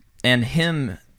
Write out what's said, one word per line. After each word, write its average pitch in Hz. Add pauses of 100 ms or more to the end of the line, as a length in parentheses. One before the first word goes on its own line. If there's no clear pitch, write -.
(260)
and 123
him, 143 (220)